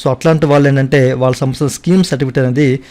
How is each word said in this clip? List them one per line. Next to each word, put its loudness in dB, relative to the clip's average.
So 0
అట్లాంటి 0
వాళ్ళు 4
ఏంటంటే 2
వాళ్ళ -2
సంస్థ -4
స్కీమ్ 0
సర్టిఫికెట్ -2
అనేది 0